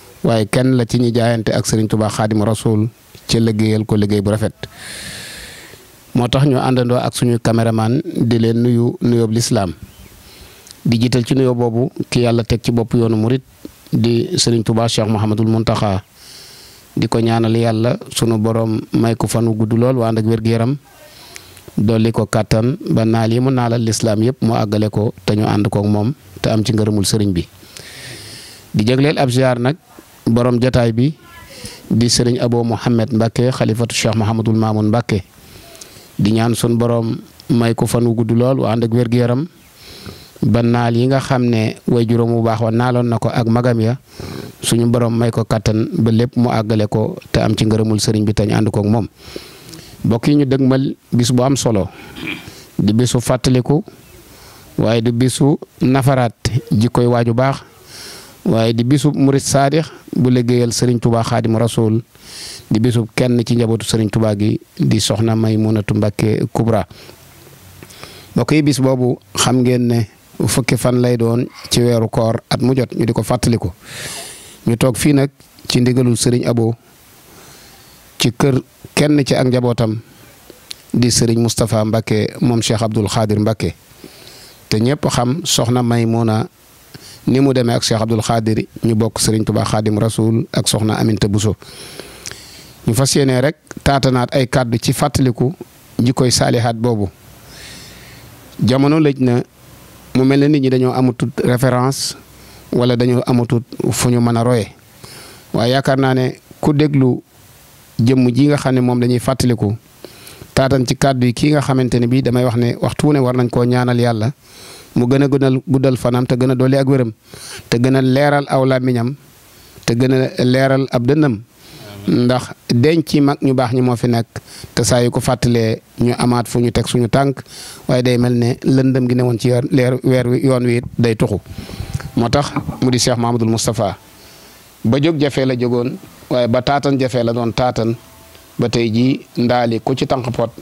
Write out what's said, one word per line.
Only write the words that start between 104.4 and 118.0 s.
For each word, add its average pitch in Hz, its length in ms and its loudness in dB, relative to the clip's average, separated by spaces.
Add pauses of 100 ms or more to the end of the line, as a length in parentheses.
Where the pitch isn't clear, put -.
roye, 120 240 0 (840)
waaye 120 200 0
yaakaar 135 260 0
naa 131 160 2
ne 127 240 -2 (220)
ku 156 120 2
déglu 139 480 2 (800)
jëmm 123 320 4
ji 131 160 2
nga 147 100 2
xam 131 180 0
ne 127 60 2
moom 123 200 0
lañuy 123 180 2
fàttaliku, 117 580 0 (800)
taatan 131 320 2
ci 127 100 -2
kàddu 131 300 0
yi 120 60 2
kii 147 200 0
nga 147 80 2
xamante 131 380 0
ne 120 80 2
bii 127 160 2
damay 123 220 0
wax 120 120 0
ne 120 240 0
waxtu - 260 -2
wu 151 60 4
ne 147 60 2
war 123 160 2
nañ 123 160 0
koo 120 140 0
ñaanal 123 340 0
Yàlla 120 340 0 (640)
mu 120 120 2
gën 135 160 4
a 143 60 2
guddal, 135 380 2
guddal 131 300 2
fanam 123 300 0
te 135 100 0
gën 127 140 2
a 131 40 2
dolli 131 220 2
ak 135 120 0
wéram 127 240 0 (560)
te 120 100 0
gën 131 180 2
a 135 60 4